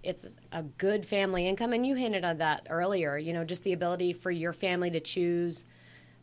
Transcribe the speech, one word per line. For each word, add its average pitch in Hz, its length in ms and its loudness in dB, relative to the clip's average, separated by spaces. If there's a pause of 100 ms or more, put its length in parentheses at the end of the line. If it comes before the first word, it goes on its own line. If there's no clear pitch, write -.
it's - 300 -8 (180)
a 165 120 -4
good 202 420 0
family 190 420 2
income, 226 240 0
and 240 140 2
you 269 80 2
hinted 214 320 0
on 170 120 0
that 156 300 0
earlier, 170 480 0
you 156 160 -2
know, 170 120 0
just 170 200 -6
the 190 80 2
ability 180 400 0
for 175 180 -4
your 170 220 -2
family 180 380 0
to 165 100 0
choose 175 640 0 (580)